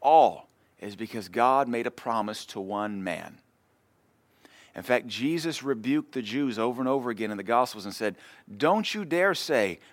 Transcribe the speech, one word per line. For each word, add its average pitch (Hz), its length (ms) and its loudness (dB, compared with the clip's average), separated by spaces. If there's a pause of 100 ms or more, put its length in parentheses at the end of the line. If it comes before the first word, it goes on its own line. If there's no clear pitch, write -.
all 135 460 6 (320)
is 101 160 -10
because 110 320 -8
God 123 400 4
made 117 200 -2
a 120 40 -8
promise 107 560 -4
to - 120 -12
one 101 440 -4
man. 82 360 -8 (1300)
In - 100 -12
fact, 123 240 2
Jesus 147 560 -4
rebuked 135 500 -2
the 131 80 -4
Jews 117 360 -2
over 120 240 0
and 127 60 0
over 131 220 0
again 107 200 -4
in 107 60 -4
the 98 80 -6
Gospels 117 400 0
and 98 100 -8
said, 104 220 -2 (400)
"Don't 175 380 2
you 208 100 -4
dare 175 320 2
say 104 440 0 (140)